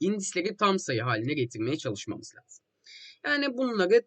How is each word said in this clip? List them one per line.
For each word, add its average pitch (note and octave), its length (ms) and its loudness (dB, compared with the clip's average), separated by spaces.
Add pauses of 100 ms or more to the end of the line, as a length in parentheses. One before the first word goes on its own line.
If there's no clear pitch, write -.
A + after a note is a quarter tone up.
indisleri G3 560 -2
tam G3 220 2
sayı A#2+ 240 -2
haline A#2+ 320 -2
getirmeye B2 420 -2
çalışmamız G2+ 580 -8
lazım. - 300 -20 (600)
Yani C#4+ 320 0
bunları A3+ 500 4